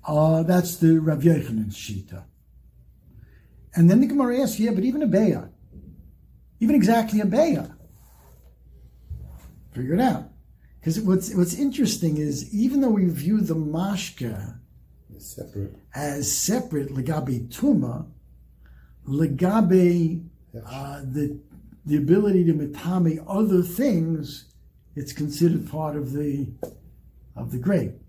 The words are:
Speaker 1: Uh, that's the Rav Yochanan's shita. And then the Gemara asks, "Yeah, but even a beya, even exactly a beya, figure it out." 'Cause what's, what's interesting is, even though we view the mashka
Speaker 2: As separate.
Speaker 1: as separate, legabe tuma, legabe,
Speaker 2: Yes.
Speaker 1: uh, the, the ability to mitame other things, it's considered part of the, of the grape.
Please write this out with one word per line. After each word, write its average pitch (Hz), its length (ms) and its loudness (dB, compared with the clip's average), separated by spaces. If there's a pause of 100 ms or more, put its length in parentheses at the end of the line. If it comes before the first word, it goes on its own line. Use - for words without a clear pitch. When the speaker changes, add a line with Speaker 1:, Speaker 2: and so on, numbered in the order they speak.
Speaker 1:
Uh, 156 360 2
that's 175 340 2
the 160 240 6
Rav 156 220 0
Yochanan's 117 520 2
shita. 95 500 -12 (1500)
And 170 160 6
then 220 100 6
the 277 60 4
Gemara 254 340 0
asks, 233 200 -2
"Yeah, 220 120 0
but 185 120 -2
even 262 180 -2
a 262 60 0
beya, 185 400 2 (1120)
even 226 160 2
exactly 220 440 2
a 208 40 -2
beya, 269 500 0 (2000)
figure 127 220 -4
it 196 60 2
out." - 300 0 (520)
'Cause 165 180 -2
what's, 185 340 0
what's 175 200 2
interesting 180 640 0
is, 147 360 -4
even 254 280 2
though 254 80 2
we 196 160 2
view 165 340 0
the 165 160 -2
mashka 156 1000 -6 (580)
Speaker 2:
As - 100 -20
separate. - 480 -12 (200)
Speaker 1:
as 143 360 -6
separate, 165 640 -2
legabe 131 540 -4
tuma, 160 580 -2 (1000)
legabe, 175 1160 2 (300)
Speaker 2:
Yes. 113 140 -14
Speaker 1:
uh, 139 380 -12
the, 135 340 -4 (460)
the 147 120 0
ability 185 480 4
to 165 100 4
mitame 160 720 -2
other 190 360 2
things, 165 880 -2 (420)
it's 139 180 -10
considered 165 560 0
part 151 280 -6
of 135 160 -6
the, 143 360 -4 (840)
of 120 180 -10
the 127 60 -6
grape. 127 360 -2 (140)